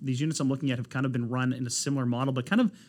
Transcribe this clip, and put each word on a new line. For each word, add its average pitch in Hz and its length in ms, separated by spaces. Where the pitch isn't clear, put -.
these 127 200
units 156 200
I'm 135 80
looking 135 220
at 120 60
have 120 120
kind 135 180
of 131 40
been 120 180
run 127 240
in 123 120
a 120 60
similar 139 340
model, 123 280
but 127 120
kind 220 160
of 233 100